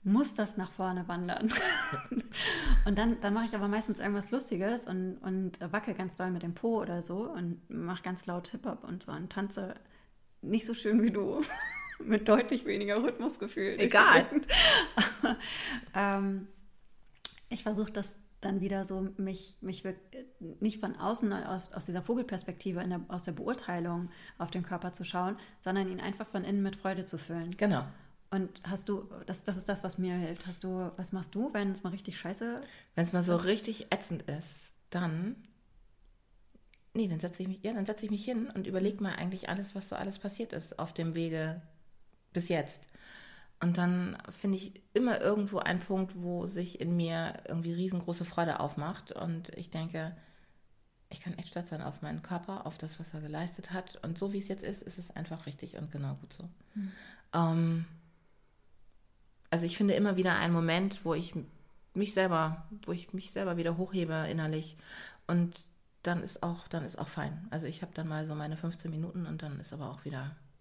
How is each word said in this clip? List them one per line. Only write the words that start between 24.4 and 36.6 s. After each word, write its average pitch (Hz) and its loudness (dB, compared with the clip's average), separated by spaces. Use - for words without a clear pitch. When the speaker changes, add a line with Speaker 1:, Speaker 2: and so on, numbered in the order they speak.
Speaker 1:
den 180 -2
Körper 180 -4
zu 175 -8
schauen, 180 0
sondern 190 2
ihn 185 -4
einfach 196 -4
von 190 -2
innen 196 4
mit 196 0
Freude 190 -2
zu 170 -6
füllen. 170 -4
Speaker 2:
Genau. 170 4
Speaker 1:
Und 190 -2
hast 196 -4
du, 196 -2
das, - -6
das 190 -2
ist 180 -6
das, 196 -2
was 185 -4
mir 180 2
hilft. 170 -2
Hast 180 -8
du, 185 -2
was 180 -6
machst 190 -6
du, 247 0
wenn 202 2
es 190 -6
mal 175 -2
richtig 190 -8
scheiße 233 -4
Speaker 2:
Wenn's 175 2
mal 180 4
so 175 6
Speaker 1:
ist? 170 2
Speaker 2:
richtig 214 0
ätzend 175 -2
ist, - -8
dann, 175 0